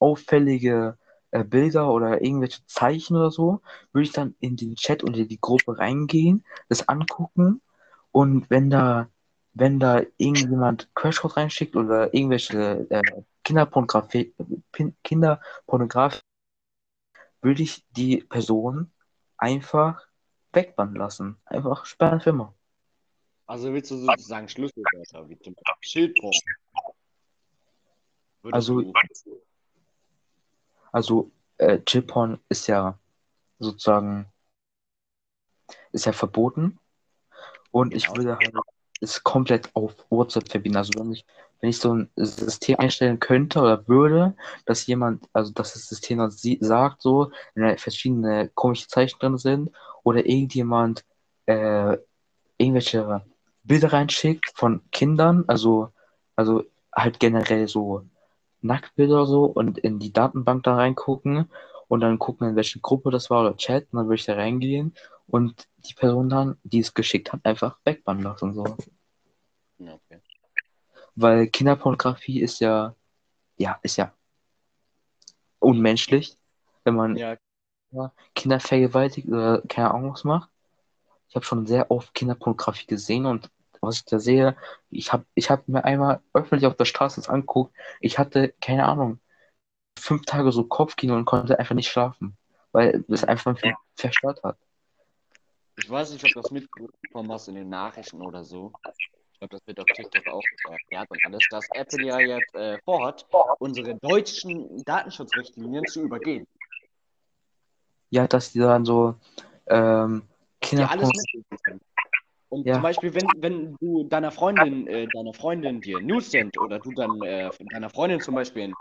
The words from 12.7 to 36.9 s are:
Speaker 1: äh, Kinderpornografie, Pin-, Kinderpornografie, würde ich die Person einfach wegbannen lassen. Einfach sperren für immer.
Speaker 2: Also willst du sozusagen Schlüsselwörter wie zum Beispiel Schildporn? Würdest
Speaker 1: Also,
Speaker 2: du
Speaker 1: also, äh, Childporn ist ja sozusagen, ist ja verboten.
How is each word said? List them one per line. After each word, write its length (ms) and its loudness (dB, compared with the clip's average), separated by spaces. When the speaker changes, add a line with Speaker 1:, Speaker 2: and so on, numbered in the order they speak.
Speaker 1:
äh, 160 0
Kinderpornografie, 880 0
Pin-, 320 -4
Kinderpornografie, 1160 0
würde 200 2
ich 280 -6
die 280 0
Person 720 -2
einfach 680 0
wegbannen 420 -2
lassen. 480 -8
Einfach 400 -6
sperren 380 0
für 80 2
immer. 240 -2
Speaker 2:
Also 260 -8
willst 180 -6
du 60 -8
sozusagen 520 -4
Schlüsselwörter 800 -8
wie 120 -20
zum 140 -20
Beispiel 260 -8
Schildporn? 600 -2
Würdest 260 -4
Speaker 1:
Also, 140 0
Speaker 2:
du 100 -8
Speaker 1:
also, 380 0
äh, 220 4
Childporn 580 0
ist 200 -4
ja 280 0
sozusagen, 680 0
ist 140 -4
ja 60 0
verboten. 640 0